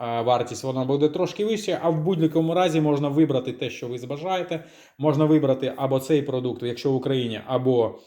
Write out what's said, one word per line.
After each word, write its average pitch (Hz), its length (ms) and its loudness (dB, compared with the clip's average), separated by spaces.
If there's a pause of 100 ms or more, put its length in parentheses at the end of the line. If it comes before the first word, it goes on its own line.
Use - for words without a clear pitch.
е, 117 220 -2
вартість, 120 420 0
вона 131 200 -2
буде 143 240 2
трошки 175 360 -2
вища, 214 380 -2
а 165 80 2
в 156 120 0
будь-якому 160 520 0
разі 170 260 2
можна 147 280 2
вибрати 139 440 2
те, 127 180 -6
що - 180 -10
ви 123 100 -8
забажаєте. 165 640 -6 (340)
Можна 143 260 4
вибрати 135 520 4
або 135 240 0
цей 147 220 2
продукт, 127 400 -4
якщо 120 300 -2
в - 20 2
Україні, 127 520 -2
або 127 600 0